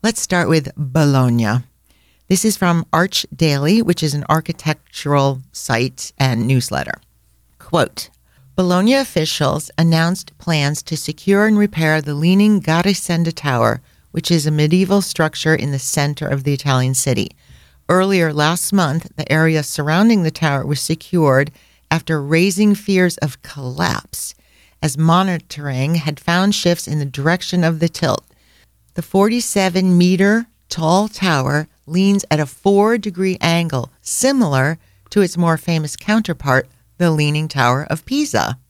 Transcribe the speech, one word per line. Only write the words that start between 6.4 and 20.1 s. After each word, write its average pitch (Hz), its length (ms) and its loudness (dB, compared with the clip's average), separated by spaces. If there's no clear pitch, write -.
newsletter. 120 480 -2
Quote, - 500 -2
"Bologna 185 380 2
officials 156 840 -2
announced 165 600 0
plans 147 460 -2
to 160 120 -8
secure 196 500 0
and 214 120 2
repair 160 420 0
the 147 140 -8
leaning 190 480 4
Garisenda 170 720 0
Tower, 120 480 0
which - 180 -4
is 156 160 2
a 156 40 0
medieval 180 520 2
structure - 520 0
in 147 180 -2
the 135 60 -4
center 143 480 -4
of 139 180 -4
the 143 100 0
Italian 131 400 0
city." 123 360 -2
Earlier 185 440 2
last 151 400 -2
month, 165 440 0
the - 160 -8
area 160 300 2
surrounding 175 600 2